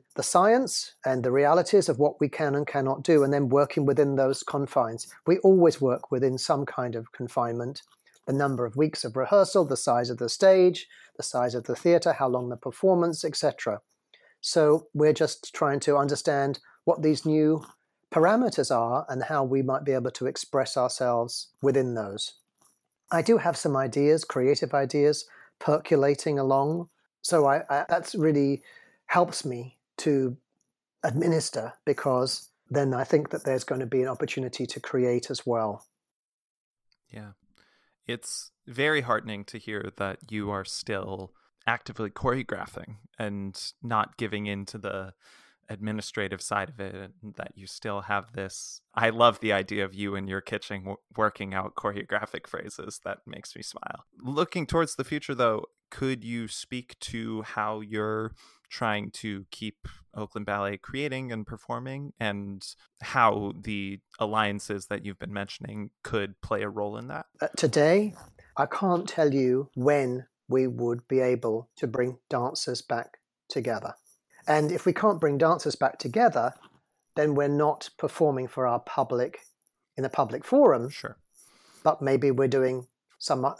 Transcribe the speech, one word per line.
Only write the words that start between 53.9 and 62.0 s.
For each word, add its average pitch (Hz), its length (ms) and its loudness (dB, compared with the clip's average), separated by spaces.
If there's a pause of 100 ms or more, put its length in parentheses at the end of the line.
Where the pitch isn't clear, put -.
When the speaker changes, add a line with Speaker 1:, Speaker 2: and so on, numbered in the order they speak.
Speaker 2:
Looking 147 440 -4
towards 160 300 0
the 135 100 -6
future, 147 300 -8
though, 117 300 0 (240)
could 131 360 -4
you 117 240 -8
speak - 520 -12
to 113 420 -8
how 107 360 -6
you're 107 540 -4 (360)
trying 104 420 -4
to 98 400 -8
keep - 360 -12 (260)
Oakland 104 320 -10
Ballet 101 320 -4
creating 131 540 -6
and 110 160 -8
performing, 131 720 -10